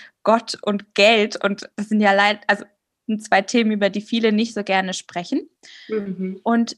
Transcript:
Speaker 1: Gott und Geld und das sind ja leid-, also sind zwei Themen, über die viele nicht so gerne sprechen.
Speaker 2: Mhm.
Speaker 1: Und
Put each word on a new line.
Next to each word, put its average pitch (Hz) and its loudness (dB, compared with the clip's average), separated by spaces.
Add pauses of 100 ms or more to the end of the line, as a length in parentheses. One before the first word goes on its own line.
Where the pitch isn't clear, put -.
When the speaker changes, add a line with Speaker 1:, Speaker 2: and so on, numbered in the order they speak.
(240)
Speaker 1:
Gott 226 0
und 202 -6
Geld 214 4
und 202 -4
das 208 -6
sind 214 0
ja 202 4
leid-, 208 2
also 202 0 (460)
sind 214 -6
zwei 196 2
Themen, 214 0
über 202 0
die 202 -6
viele 220 0
nicht 220 -2
so 208 -6
gerne 190 -2
sprechen. - -8 (380)
Speaker 2:
Mhm. 190 -6
Speaker 1:
Und 233 0